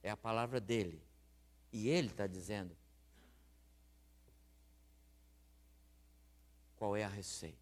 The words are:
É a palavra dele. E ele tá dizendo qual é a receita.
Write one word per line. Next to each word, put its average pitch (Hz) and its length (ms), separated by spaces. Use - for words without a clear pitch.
É 92 80
a 107 60
palavra 117 460
dele. 95 400
E 113 160
ele 156 200
tá 101 180
dizendo 92 480
qual 104 200
é 107 80
a 101 60
receita. 92 520